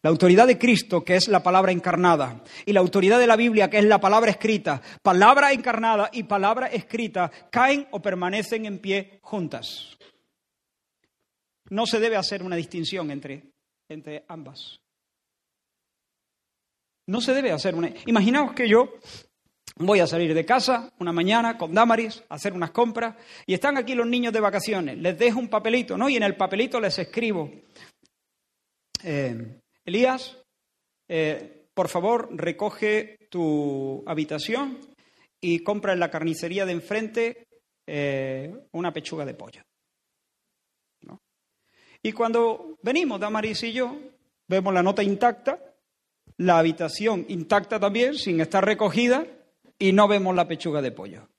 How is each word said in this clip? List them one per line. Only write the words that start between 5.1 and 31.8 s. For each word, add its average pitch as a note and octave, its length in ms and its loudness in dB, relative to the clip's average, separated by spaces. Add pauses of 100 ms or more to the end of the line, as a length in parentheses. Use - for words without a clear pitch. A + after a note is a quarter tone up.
encarnada A3+ 600 0
y A#3+ 100 -6
palabra G#3+ 460 0
escrita, F#3 600 -4 (220)
caen C#4 400 2
o G3 100 -8
permanecen G3+ 680 -4
en G3 120 -8
pie G3 420 -6
juntas. - 760 -10 (1700)
No G#3+ 160 -2
se A3+ 120 -2
debe A3+ 180 0
hacer F#3+ 280 -4
una F3+ 100 -6
distinción E3 560 -6
entre, C3+ 400 -14 (380)
entre D3+ 400 -16
ambas. C#3 520 -18 (2250)
No G#3 140 -4
se B3+ 140 0
debe C4 180 0
hacer E3 220 -2
una. E3 180 -2 (140)
Imaginaos A#3 480 2
que B3 120 -2
yo A3+ 280 4 (840)
voy F#3+ 240 4
a E3 60 4
salir D#3+ 260 -2
de E3 140 0
casa B3 440 0 (100)
una F3 120 -4
mañana A3 460 0
con E3 160 -6
Damaris A3+ 560 2
a D3+ 60 -12
hacer F#3 180 -8
unas E3+ 160 -6
compras A#3 460 -2 (280)
y - 80 -4
están C#4 240 0
aquí B3+ 180 -4
los A#3 120 0
niños A#3+ 260 -2
de A3 80 0
vacaciones. G3 560 -2
Les E3+ 220 -4
dejo A#3+ 200 2
un A#3+ 100 -6
papelito, A3+ 500 -2
¿no? B3+ 100 0
Y C4 80 0
en G#3+ 60 0
el G3 120 0
papelito G3+ 460 -2
les G3 180 -2
escribo: F#3+ 520 -4 (1500)
"Eh, B2+ 580 -8 (240)
Elías, B3 540 -4 (680)
eh, D#3 680 -6
por F3 140 -2